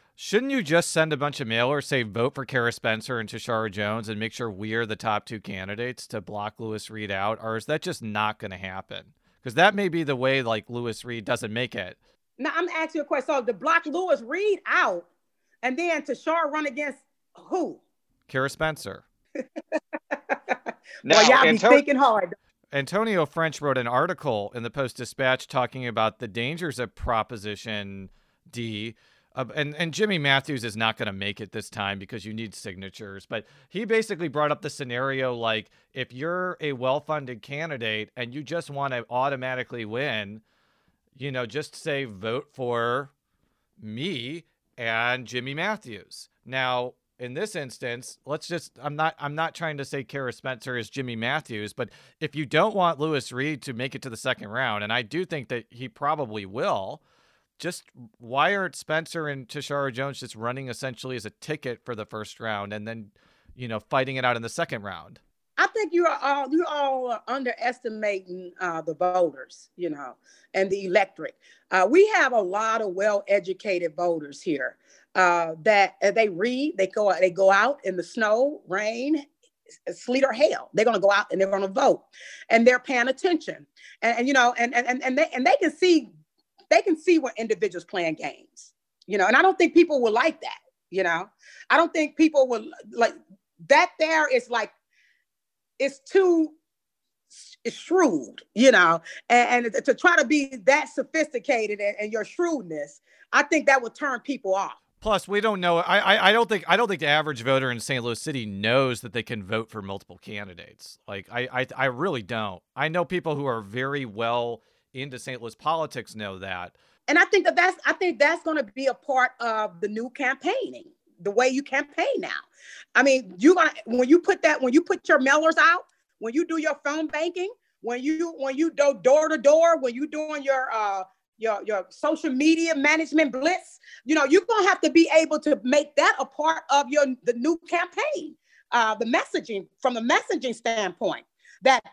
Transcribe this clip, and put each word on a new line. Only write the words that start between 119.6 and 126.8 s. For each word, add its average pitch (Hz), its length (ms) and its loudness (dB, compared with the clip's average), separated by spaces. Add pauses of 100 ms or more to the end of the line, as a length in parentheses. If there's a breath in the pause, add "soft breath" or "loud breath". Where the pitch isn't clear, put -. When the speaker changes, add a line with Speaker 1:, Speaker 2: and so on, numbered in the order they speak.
Speaker 2:
the 208 80 -2
new 226 220 -6
campaigning, 285 720 -4 (340)
the 185 120 -4
way 247 180 4
you 269 140 -2
campaign 294 420 -4 (140)
now. 151 100 -6 (680 loud breath)
I 247 80 6
mean, 262 340 2
you're 294 180 8
gonna, 320 160 4 (140)
when 247 220 2
you 320 120 8
put 359 240 2
that, 302 180 4
when 254 100 0
you 302 120 6
put - 260 -4
your 311 100 8
mailers 302 380 4
out, 330 240 6 (380)
when 226 140 -8
you 320 120 0
do 330 120 -4
your 302 280 -2